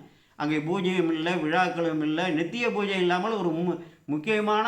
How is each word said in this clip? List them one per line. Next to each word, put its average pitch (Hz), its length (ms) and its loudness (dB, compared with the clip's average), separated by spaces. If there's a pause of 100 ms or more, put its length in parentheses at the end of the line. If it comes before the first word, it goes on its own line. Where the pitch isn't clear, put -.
(380)
அங்கே 151 200 0
பூஜையும் 180 540 0
இல்லை, 165 240 0
விழாக்களும் 165 640 0
இல்லை, 156 280 0
நித்திய 170 400 0
பூஜை 196 300 -2
இல்லாமல் 185 400 2
ஒரு 175 100 0
மு-, 165 300 -2 (260)
முக்கியமான 208 600 0